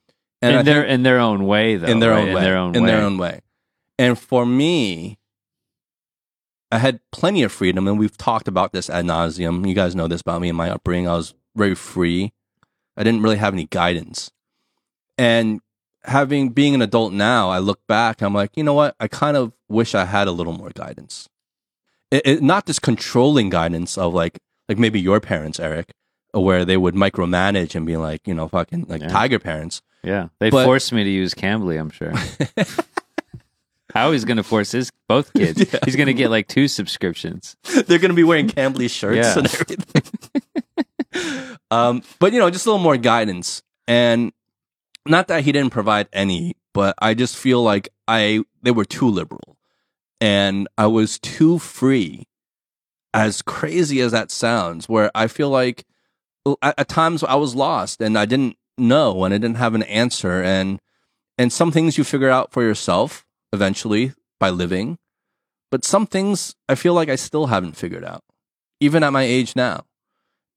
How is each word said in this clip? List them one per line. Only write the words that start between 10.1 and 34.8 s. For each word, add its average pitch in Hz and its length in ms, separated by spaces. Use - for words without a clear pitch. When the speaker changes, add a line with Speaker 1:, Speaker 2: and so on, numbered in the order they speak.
Speaker 1:
about 85 200
me 87 80
and 85 80
my 85 120
upbringing. 87 400
I 85 60
was 82 180
very 104 200
free. 90 580
I 107 60
didn't 113 180
really 110 160
have 101 160
any 87 120
guidance. 87 640
And 117 440
having, 139 460
being 139 260
an 131 60
adult 110 320
now, 104 360
I 92 100
look 98 280
back, 110 340
I'm 101 120
like, 101 240
"You 156 60
know 147 100
what? 147 260
I 113 80
kind 147 300
of 120 160
wish 110 260
I 95 100
had 101 220
a 92 40
little 85 220
more 85 180
guidance." - 580
It, 139 140
it, 139 180
not 180 220
this 151 140
controlling 127 720
guidance 85 480
of, 87 160
like, 85 260
like, 104 120
maybe 110 200
your 95 220
parents, 78 380
Eric, 80 340
where 92 340
they 92 120
would 90 180
micromanage 95 800
and 82 100
be 82 120
like, 78 300
you 98 60
know, 80 140
fucking, 92 420
like, 80 120
Speaker 2:
Yeah. 73 80
Speaker 1:
tiger 110 300
parents. 80 420
Speaker 2:
Yeah. 92 240
They 110 100
Speaker 1:
But 131 160
Speaker 2:
forced 131 260
me 113 120
to 98 60
use 92 240
Cambly, 95 460
I'm 78 120
sure. 78 260
Speaker 1:
<laughs> - 1800
Speaker 2:
How 127 180
he's 127 140
gonna 117 180
force 107 280
his, 123 200